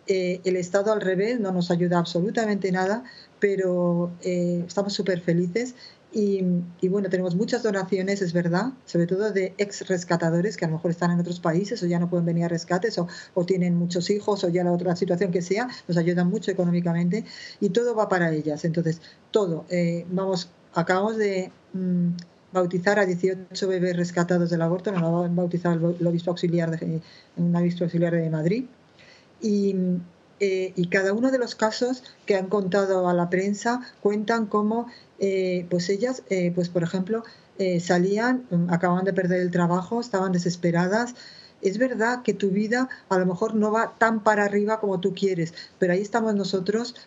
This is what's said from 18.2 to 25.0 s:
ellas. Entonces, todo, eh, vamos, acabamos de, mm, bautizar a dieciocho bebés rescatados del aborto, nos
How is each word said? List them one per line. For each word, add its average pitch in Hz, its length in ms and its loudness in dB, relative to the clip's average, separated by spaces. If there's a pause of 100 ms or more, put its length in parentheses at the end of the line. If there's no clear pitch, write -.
ellas. 151 320 -2
Entonces, 165 360 0 (300)
todo, 175 380 0
eh, 170 420 0
vamos, 185 400 -2 (240)
acabamos 190 440 2
de, 190 340 0 (220)
mm, 180 340 0 (440)
bautizar 185 460 2
a 202 80 4
dieciocho 185 640 -2
bebés 180 280 0
rescatados 175 540 0
del 165 120 0
aborto, 180 280 -2
nos 180 120 0